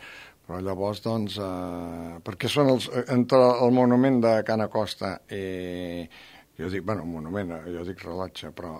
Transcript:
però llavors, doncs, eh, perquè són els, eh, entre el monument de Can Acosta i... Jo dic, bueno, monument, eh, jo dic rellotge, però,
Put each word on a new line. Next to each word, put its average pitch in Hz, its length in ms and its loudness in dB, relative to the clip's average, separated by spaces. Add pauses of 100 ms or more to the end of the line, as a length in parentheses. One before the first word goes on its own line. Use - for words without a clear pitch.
(480)
però 90 160 -8
llavors, 98 400 -4
doncs, 107 340 -4
eh, 87 840 -8
perquè 110 280 -6
són 143 260 4
els, 104 180 -4
eh, 123 160 0
entre 127 320 6 (160)
el 123 160 6
monument 127 480 6
de 113 140 6 (100)
Can 110 160 2
Acosta 98 540 -2 (140)
i... 90 760 -6 (540)
Jo 85 80 -4
dic, 92 160 -4
bueno, 92 200 -4
monument, 85 460 -6
eh, 82 220 -10
jo 85 140 -8
dic 92 160 -10
rellotge, 87 520 -10
però, 82 240 -12